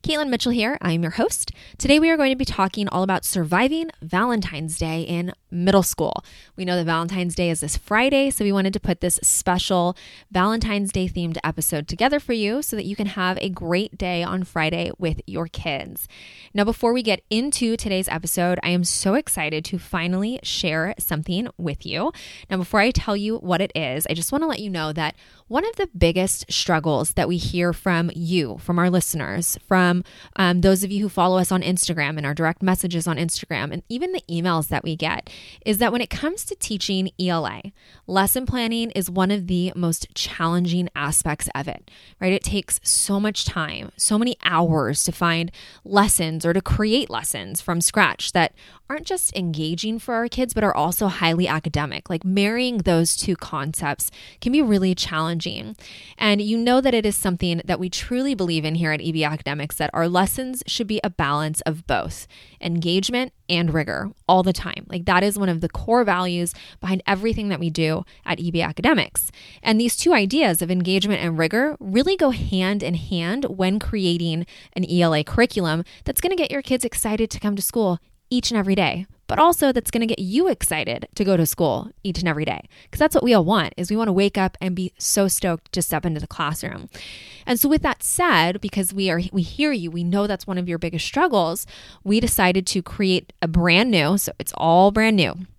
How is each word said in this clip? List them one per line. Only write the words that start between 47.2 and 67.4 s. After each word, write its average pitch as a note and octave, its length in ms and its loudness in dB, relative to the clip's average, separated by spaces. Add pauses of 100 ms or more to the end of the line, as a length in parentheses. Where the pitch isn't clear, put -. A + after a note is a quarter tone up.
from E3+ 220 -2
scratch - 500 2
that E3+ 220 2 (340)
aren't D#4 180 -8
just F#4 300 -4
engaging E3+ 600 -4
for A#3+ 160 -6
our A#3 140 -2
kids, B3+ 260 -2
but A3 80 2
are G3+ 120 2
also F3 340 0
highly E3+ 400 2
academic. D3+ 600 -4
Like, E3 160 -4
marrying G#3+ 540 0
those E3 380 2
two F#3+ 180 -2
concepts D3 800 -4 (280)
can A#3+ 120 0
be D4+ 100 4
really F#3+ 320 4
challenging. E3 800 -4 (420)
And G#3 240 2
you G#3+ 160 0
know B3 240 4
that C4 140 2
it A3 100 2
is G#3 120 0
something F3 480 0
that F3+ 160 -2
we F#3 100 -4
truly C4 460 -2
believe E3 280 0
in D#3 120 -2
here D#3+ 160 0
at D3+ 80 -2
E E3 100 -2
B D#3 140 0
Academics, D3 540 -4
that D3+ 140 -2
our E3 160 0
lessons A3+ 600 0
should A3+ 180 -4
be G#3 160 -2
a G3+ 80 -2
balance D3+ 520 -2
of D#3+ 260 -4
both - 400 -4 (320)
engagement F#3 720 -2 (160)
and E3+ 260 2
rigor D3+ 380 -2 (160)
all F#3 160 6
the F#3 80 4
time. - 360 -6
Like, F3 180 -6
that F3+ 180 6
is G3+ 120 0
one G3 120 0
of E3 120 0
the E3+ 80 -2
core A#3+ 360 2
values F3+ 500 0 (260)
behind F#3 280 -2
everything G#3 400 0